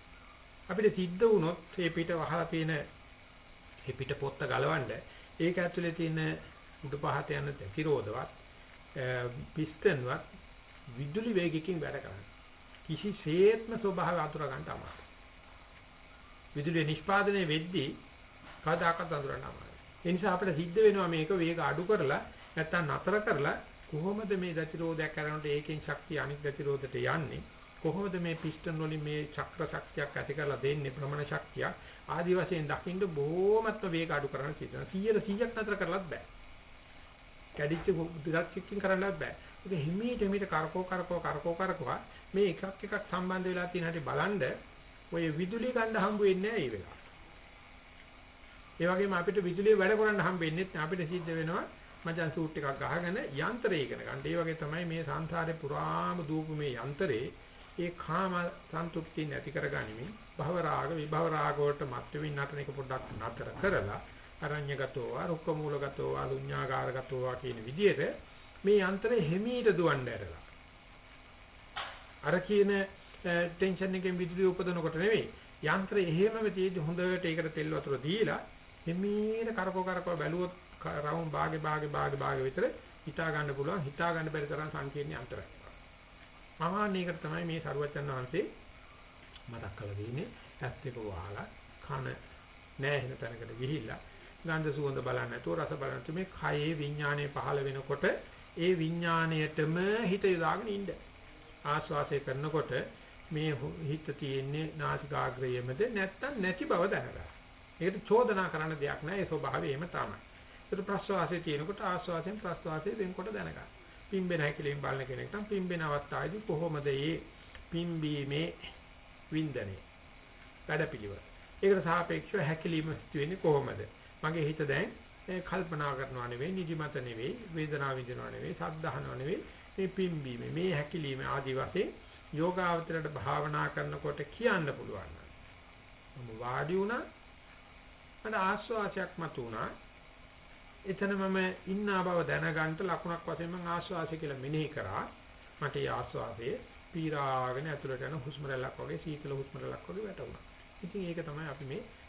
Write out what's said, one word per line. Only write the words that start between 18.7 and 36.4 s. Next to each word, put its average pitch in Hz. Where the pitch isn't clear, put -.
අඳුරන්න 135
අමාරුයි. -
ඒ 170
නිසා 180
අපිට 180
සිද්ධ 170
වෙනවා 196
මේක 160
වේග 170
අඩු 147
කරලා 170
නැත්තම් 160
නතර 143
කරලා 165
කොහොමද 202
මේ 180
ප්‍රතිරෝධයක් 160
කරනකොට 151
ඒකෙන් 151
ශක්තිය -
අනිත් 143
ප්‍රතිරෝධයට 139
යන්නේ? 131
කොහොමද 185
මේ 170
පිස්ටන් 160
වලින් 156
මේ 151
චක්‍ර 147
ශක්තියක් 151
ඇති -
කරලා 143
දෙන්නේ, 139
භ්‍රමණ 143
ශක්තිය? 143
ආදි 170
වශයෙන් 165
දකින්න 175
බොහොමත්ම 190
වේග 165
අඩු 143
කරන්න 143
සිද්ධ 127
වෙනවා. 135
සීයට 208
සීයක් 214
නතර 202
කරලත් 185
බෑ. -